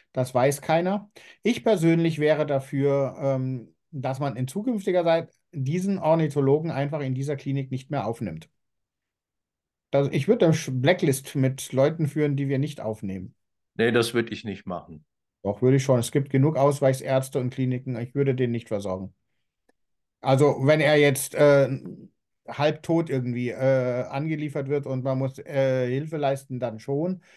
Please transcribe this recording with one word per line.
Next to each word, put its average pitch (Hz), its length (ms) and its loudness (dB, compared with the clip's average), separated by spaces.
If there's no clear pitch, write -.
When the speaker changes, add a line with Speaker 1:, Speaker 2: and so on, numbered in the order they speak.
Speaker 1:
Das 127 220 -2
weiß 139 280 2
keiner. 185 480 0
Ich 247 220 0
persönlich 165 540 2
wäre 151 280 2
dafür, 139 720 0
ähm, 131 560 -4
dass 131 300 -6
man 135 160 -4
in 127 120 -2
zukünftiger 196 560 -2
Zeit 165 280 0
diesen 180 460 -2
Ornithologen 151 720 2
einfach 139 300 -4
in 131 140 -4
dieser 139 220 -4
Klinik 139 340 -6
nicht 127 200 -8
mehr 131 160 -2
aufnimmt. 95 420 -8
Das, 139 220 2
ich 143 160 0
würde 226 180 4
eine 160 80 6
Sch-, - 160 -4
Blacklist 147 540 2
mit 131 360 0
Leuten 151 360 2
führen, 147 280 0
die 139 140 -2
wir 135 80 0
nicht 143 240 -4
aufnehmen. 95 520 -8
Speaker 2:
Nee, 113 160 2
das 117 220 2
würd 113 180 -2
ich - 120 -10
nicht 98 220 -8
machen. 85 380 -12
Speaker 1:
Doch, 98 180 -4
würde 131 140 6
ich 131 80 0
schon. 127 160 4
Es 113 100 -4
gibt 139 200 -2
genug 139 260 2
Ausweichsärzte 135 800 0
und 123 120 -2
Kliniken. 127 480 -4
Ich 120 180 -8
würde 139 180 2
den 127 160 0
nicht 117 180 -6
versorgen. 95 460 -6
Also, 135 360 4
wenn 156 140 6
er 151 160 4
jetzt, 143 380 2
äh, 139 340 6
halbtot 160 600 0
irgendwie, 123 400 -4
äh, 127 540 0
angeliefert 147 640 -6
wird 143 180 -2
und 131 180 -4
man 131 140 -2
muss, 135 200 -4
äh, 131 500 0
Hilfe 151 280 -4
leisten, 139 440 -4
dann 113 180 -6
schon. 165 440 -4